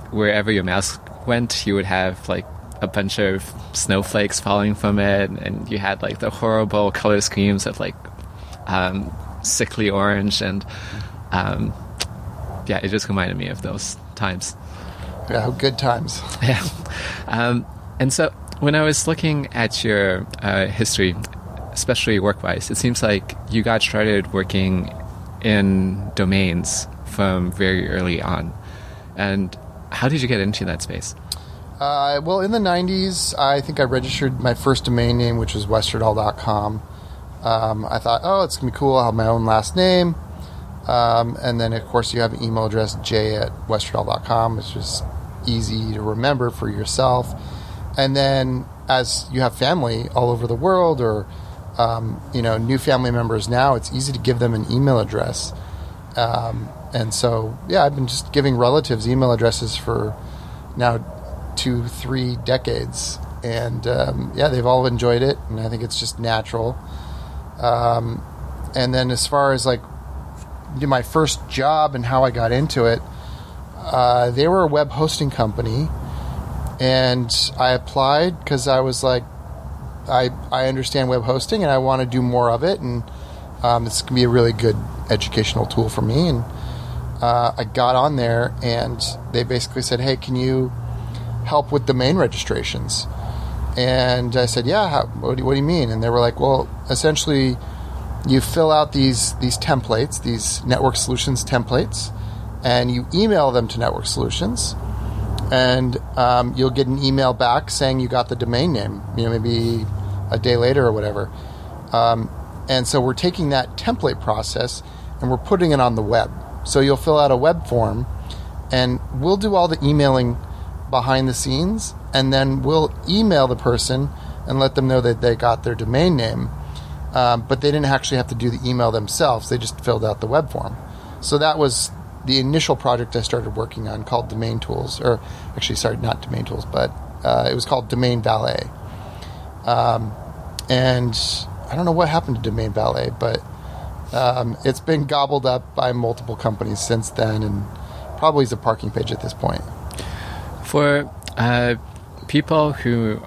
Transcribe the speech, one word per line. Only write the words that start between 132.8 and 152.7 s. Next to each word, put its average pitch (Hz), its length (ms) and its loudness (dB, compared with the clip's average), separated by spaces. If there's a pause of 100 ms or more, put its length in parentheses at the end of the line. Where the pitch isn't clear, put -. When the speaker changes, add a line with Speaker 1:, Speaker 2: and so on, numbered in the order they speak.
Speaker 2:
I 117 60 0
started 113 340 -2
working 113 320 -6
on 107 160 -6
called 117 240 0
Domain 113 320 -4
Tools, - 420 -6
or 123 180 4 (360)
actually, - 220 -4
sorry, 113 200 0
not 113 240 -2
Domain 117 240 -4
Tools, - 200 -6
but, 62 260 0 (320)
uh, 60 260 4
it 64 60 0
was 123 100 -4
called 123 220 -2
Domain 123 340 2
Valet. 113 400 0 (1040)
Um, 117 460 2 (580)
and 127 480 2 (540)
I 127 40 -4
don't 175 100 0
know 170 80 4
what 165 160 4
happened 151 260 0
to 113 80 -4
Domain 110 300 -2
Valet, 120 440 0
but, 117 220 -2 (760)
um, 123 500 2
it's - 180 0
been 151 240 2
gobbled 139 420 0
up 127 280 0
by 127 180 2
multiple 117 420 -4
companies 107 440 -2
since 113 300 0
then, 110 320 0
and 101 220 -2 (540)
probably 151 260 4
is 113 80 0
a 113 60 -2
parking 113 340 0
page - 200 -2
at - 100 -4
this - 120 -6
point. 50 300 -2 (1000)
Speaker 1:
For, 143 460 2 (280)
uh, 120 380 2 (520)
people 151 460 2